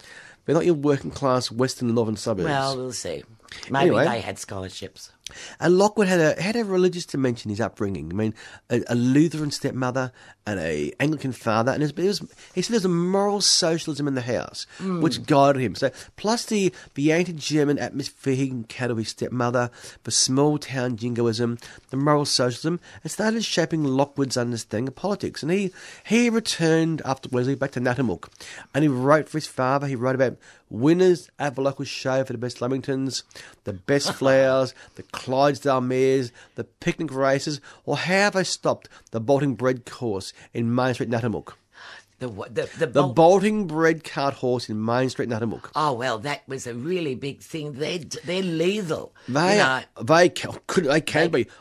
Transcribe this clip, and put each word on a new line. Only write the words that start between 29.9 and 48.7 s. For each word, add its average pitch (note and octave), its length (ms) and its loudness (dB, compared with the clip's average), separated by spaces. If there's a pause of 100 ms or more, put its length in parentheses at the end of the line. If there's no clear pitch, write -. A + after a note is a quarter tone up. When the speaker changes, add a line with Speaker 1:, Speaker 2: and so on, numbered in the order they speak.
Speaker 1:
wrote B2+ 220 0
about B2 220 2 (300)
winners E3+ 720 2
at C#3+ 160 -4
the C3+ 60 -4
local C#3 240 -2
show C3 400 -2
for B2+ 80 -6
the A#2 60 -6
best A#2+ 200 -6
lamingtons, C3+ 640 -2 (400)
the G#2 100 -8
best C#3+ 400 0
Speaker 2:
<laughs> - 20 -12
Speaker 1:
flowers, C3 600 4 (220)
the - 80 -14 (160)
Clydesdale C3 640 2
mares, C3 500 2 (220)
the A#2 100 -8
picnic - 480 -6
races, C#3 480 0 (240)
or C#3+ 140 -2
how F#3+ 320 2
they F#3+ 140 0
stopped - 440 -2 (220)
the A2+ 100 -4
bolting C#3 340 2
bread B2+ 300 -2
course G2+ 480 -6 (220)
in A#2 200 0
Main B2 200 2
Street, A#2 160 -4
Natimbuk. A2+ 420 -4 (680)
Speaker 2:
The B2+ 80 -6
what? G#2+ 260 -12
The, C#3+ 140 -4 (100)
the D#3+ 80 0
Speaker 1:
The C3+ 160 4
Speaker 2:
bolt- C3 140 0
Speaker 1:
bolting G3 500 6
bread D#3+ 380 2
cart C#3 300 -2
horse B2 340 -2
in G#2+ 160 -4
Main B2 260 0
Street, A#2 180 -4
Natimbuk. A2 460 -6
Speaker 2:
Oh, D3 200 0
well, A#2 260 -4
that C#3+ 260 -8
was C3+ 200 -10
a A#2+ 80 -8
really D3+ 400 -4
big C#3 260 -10
thing. D3 340 -10
They're, D#3 240 -6 (260)
they're F3+ 180 -4
lethal. E3+ 720 -2 (140)